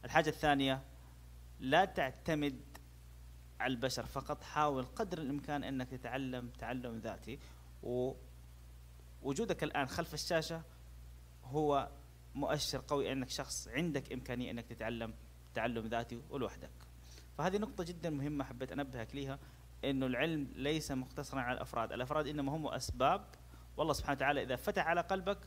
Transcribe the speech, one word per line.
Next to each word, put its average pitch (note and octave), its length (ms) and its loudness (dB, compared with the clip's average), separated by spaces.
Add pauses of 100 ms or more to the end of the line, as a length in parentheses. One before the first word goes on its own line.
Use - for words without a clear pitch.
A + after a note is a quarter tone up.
الحاجة D#3 240 8
الثانية، C#3 520 6 (800)
لا D3 240 8
تعتمد D3 720 0 (1000)
على B2 120 2
البشر B2 340 0
فقط، C#3 380 -4
حاول C#3+ 420 2
قدر F3 320 -4
الإمكان C#3+ 460 -2
أنك B2+ 260 -2
تتعلم B2+ 600 -4 (100)
تعلم B2 400 -4
ذاتي، A2 400 -6 (440)
ووجودك - 1800 -2
الآن C#3 240 2
خلف - 260 -2
الشاشة D#3+ 480 2 (840)
هو C#3+ 440 4 (460)
مؤشر C#3 520 2
قوي C3+ 240 4
أنك C3 180 0
شخص - 380 -4
عندك C#3 440 0
إمكانية B2 400 -4
أنك A#2 140 -6
تتعلم A2+ 480 -4 (400)
تعلم A2+ 340 2
ذاتي A#2 420 -2
ولوحدك. B2 400 -4 (680)
فهذه F#3 200 2
نقطة G3+ 260 -2
جدًا E3+ 260 -2
مهمة C#3+ 340 0
حبيت B2 280 -6
أنبهك B2+ 440 -4
ليها، C3+ 240 -4 (460)
إنه C3+ 200 4
العلم C#3 500 2
ليس D3 360 2
مقتصرًا C3+ 480 -2
على B2 160 2
الأفراد، - 360 -2
الأفراد D3 360 2
إنما D3 280 0
هم D#3 120 0
أسباب، C3+ 580 4 (520)
والله D3+ 160 4
سبحانه C#3 240 2
وتعالى C#3 260 4
إذا B2+ 120 2
فتح F3+ 320 2
على E3+ 140 6
قلبك F#3+ 460 0